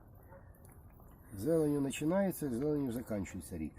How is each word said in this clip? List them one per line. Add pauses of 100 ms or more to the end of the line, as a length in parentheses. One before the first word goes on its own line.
(1400)
Зеленю
починається,
зеленю
закінчується
рік.